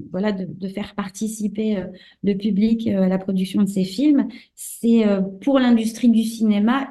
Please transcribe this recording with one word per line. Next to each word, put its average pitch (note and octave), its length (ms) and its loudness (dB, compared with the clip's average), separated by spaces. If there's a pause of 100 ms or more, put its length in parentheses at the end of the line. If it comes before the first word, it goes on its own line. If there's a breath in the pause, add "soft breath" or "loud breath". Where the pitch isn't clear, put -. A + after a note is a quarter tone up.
(100)
voilà, G3+ 220 -2
de, F#3 140 -6
de F3+ 220 -10
faire G3 260 -10
participer, G#3+ 840 -4
euh, F3+ 80 -4 (380 loud breath)
le G3 120 2
public, A3 520 0
euh, G3 160 0
à F#3 60 2
la F#3+ 100 0
production F#3+ 440 -2
de F#3+ 60 2
ces F#3+ 160 -2
films, C4+ 440 2 (260 loud breath)
c'est, A#3 520 2
euh, G3 140 2 (220)
pour C#4 160 2
l'industrie A#3+ 500 2
du A3 160 4
cinéma A3 680 0